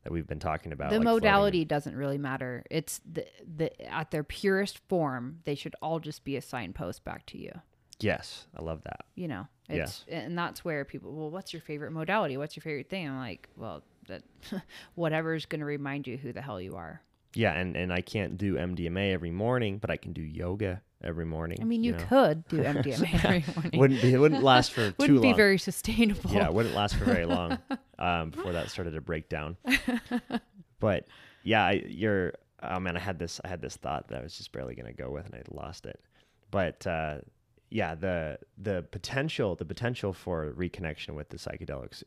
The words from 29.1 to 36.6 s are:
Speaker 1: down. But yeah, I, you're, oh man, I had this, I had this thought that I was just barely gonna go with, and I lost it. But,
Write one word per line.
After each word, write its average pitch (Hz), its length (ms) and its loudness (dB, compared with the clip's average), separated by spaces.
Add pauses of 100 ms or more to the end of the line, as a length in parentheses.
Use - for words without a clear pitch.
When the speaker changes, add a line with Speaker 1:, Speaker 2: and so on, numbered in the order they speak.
Speaker 1:
down. 78 300 -6 (1200)
But 101 260 2 (360)
yeah, 107 220 4
I, 95 220 2
you're, 92 460 0 (300)
oh 90 180 -4
man, 90 160 -2
I 87 40 -4
had 90 180 -6
this, 85 260 -6
I - 40 -8
had 90 120 -8
this 65 160 -10
thought - 320 -6
that 58 120 -8
I - 20 -10
was 78 140 -12
just - 160 -14
barely 62 220 -8
gonna 58 200 -12
go 65 160 -8
with, 73 160 -8
and - 80 -14
I 60 160 -16
lost - 360 -12
it. - 140 -14 (500)
But, 92 360 0